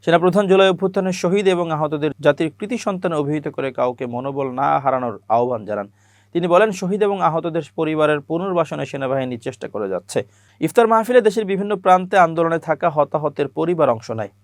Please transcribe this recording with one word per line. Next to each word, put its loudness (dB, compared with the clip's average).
সেনাপ্রধান 2
জুলাই 6
অভ্যুত্থানের -2
শহীদ 0
এবং 0
আহতদের -2
জাতির 2
কৃতি -6
সন্তান -4
অভিহিত -2
করে -6
কাউকে -2
মনোবল -6
না 0
হারানোর -2
আহ্বান 0
জানান। -4
তিনি 0
বলেন, 4
"শহীদ -2
এবং 0
আহতদের -2
পরিবারের 0
পুনর্বাসনে -4
সেনাবাহিনী -4
চেষ্টা -10
করে -6
যাচ্ছে।" -4
ইফতার 4
মাহফিলে 4
দেশের 0
বিভিন্ন -2
প্রান্তে 4
আন্দোলনে 2
থাকা -2
হতাহতের -2
পরিবার 0
অংশ -2
নেয়। -6